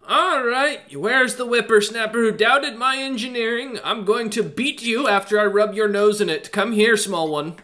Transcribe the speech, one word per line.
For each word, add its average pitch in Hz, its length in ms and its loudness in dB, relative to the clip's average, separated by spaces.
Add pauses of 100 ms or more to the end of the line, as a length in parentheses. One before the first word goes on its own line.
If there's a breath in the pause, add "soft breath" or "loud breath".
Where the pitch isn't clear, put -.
All 302 360 0
right, 262 360 0 (160)
where's 240 400 0
the 247 100 -6
whippersnapper 226 720 2
who 226 120 4
doubted 233 460 2
my 262 200 0
engineering? 247 840 -4
I'm 202 220 -4
going 220 260 0
to 226 100 -4
beat 214 400 -4
you 233 260 -2
after 202 320 0
I 208 60 2
rub 202 300 2
your 214 120 0
nose 208 320 2
in 202 100 0
it. 156 220 -4
Come 226 200 -2
here, 220 260 4
small 175 320 -2
one. 151 340 -4